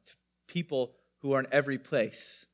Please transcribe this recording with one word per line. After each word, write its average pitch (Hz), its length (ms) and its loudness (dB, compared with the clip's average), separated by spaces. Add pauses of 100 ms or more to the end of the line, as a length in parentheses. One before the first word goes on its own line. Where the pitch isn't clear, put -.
to - 80 -20 (320)
people 139 500 -2 (220)
who 139 140 -2
are 135 80 4
in 131 120 -2
every 139 260 2
place. - 760 -4